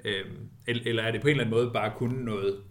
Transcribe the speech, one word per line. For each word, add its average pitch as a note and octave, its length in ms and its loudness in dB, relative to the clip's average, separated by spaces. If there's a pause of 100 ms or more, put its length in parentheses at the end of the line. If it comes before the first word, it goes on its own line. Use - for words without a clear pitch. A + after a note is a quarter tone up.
Øhm, G2 440 -6 (180)
el-, A#2 200 0
eller A2+ 160 2
er A2+ 80 0
det G#2+ 100 -2
på C#3 60 4
en D3+ 40 6
eller C3+ 120 4
anden A2+ 160 2
måde A#2+ 140 2
bare A2 220 0
kun A#2+ 140 -2
noget, G#2 600 -2